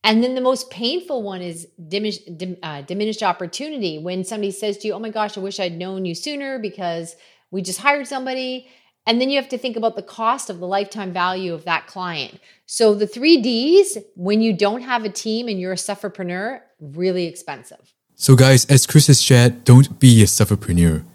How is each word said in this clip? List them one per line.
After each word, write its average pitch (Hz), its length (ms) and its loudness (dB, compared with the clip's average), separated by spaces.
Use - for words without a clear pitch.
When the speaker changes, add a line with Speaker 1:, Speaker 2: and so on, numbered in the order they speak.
Speaker 1:
And 220 220 4
then 254 100 -2
the 254 60 -4
most 254 300 -2
painful 262 520 -6
one 190 200 -10
is 170 260 -12
dimin-, 185 600 -8
dim-, 185 240 -10
uh, 151 180 -12
diminished 208 420 -6
opportunity. 190 760 -6
When 180 260 -8
somebody 208 260 -6
says 202 280 -6
to 220 100 -8
you, 196 60 -4
"Oh 185 40 -10
my 220 120 -10
gosh, 214 260 -6
I 202 40 -10
wish 196 200 -10
I'd 180 160 -6
known 190 280 -8
you 170 100 -4
sooner 277 440 -10
because 175 560 -8
we 190 100 -6
just 185 200 -8
hired 285 260 0
somebody." 254 600 -8
And 233 140 0
then 262 80 0
you 277 80 -2
have 269 140 -4
to 254 80 -6
think 247 180 -8
about 226 200 -4
the 196 60 -10
cost 226 460 -6
of 180 120 -12
the 180 60 -10
lifetime 196 460 -6
value 185 400 -4
of 160 140 -12
that 165 200 -4
client. 175 540 -10
So 214 300 2
the 208 120 -2
three 269 340 2
Ds, 254 580 2
when 196 260 0
you 226 140 2
don't 202 260 0
have 247 240 -4
a 208 60 -6
team 220 360 -6
and 202 140 -6
you're 185 120 -6
a 180 40 -6
sufferpreneur, 190 840 -8
really 175 460 -4
expensive. - 680 -16
Speaker 2:
So - 200 4
guys, 131 320 6
as 139 200 4
Chris 151 220 6
has 139 120 8
shared, 120 440 4
don't 131 360 8
be 120 220 10
a 101 40 8
sufferpreneur. 85 800 2